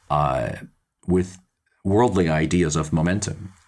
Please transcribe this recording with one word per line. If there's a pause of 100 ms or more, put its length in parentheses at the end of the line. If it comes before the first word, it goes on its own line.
(100)
uh, (560)
with (440)
worldly
ideas
of
momentum. (160)